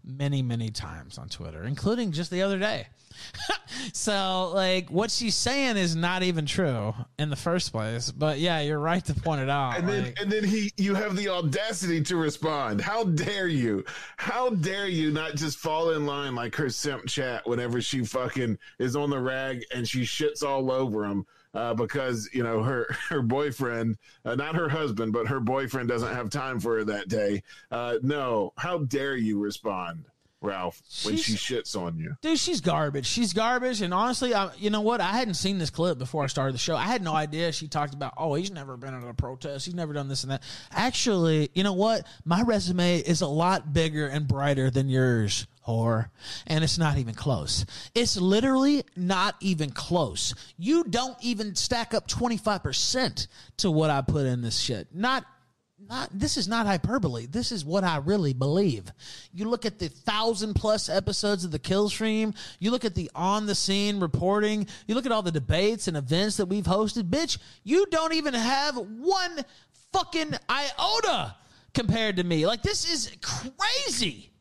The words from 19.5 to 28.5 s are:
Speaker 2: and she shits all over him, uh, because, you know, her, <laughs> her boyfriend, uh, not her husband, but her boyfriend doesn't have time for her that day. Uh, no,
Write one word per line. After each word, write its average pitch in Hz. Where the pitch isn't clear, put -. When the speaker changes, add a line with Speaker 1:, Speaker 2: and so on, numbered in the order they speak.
Speaker 2:
and 123
she 127
shits 147
all 135
over 123
him, 101
uh, 117
because, 117
you 123
know, 113
her, 123
<laughs> -
her 151
boyfriend, 120
uh, 117
not 147
her 165
husband, 123
but 113
her 135
boyfriend 127
doesn't 120
have 123
time 131
for 113
her 110
that 101
day. 101
Uh, 120
no, 127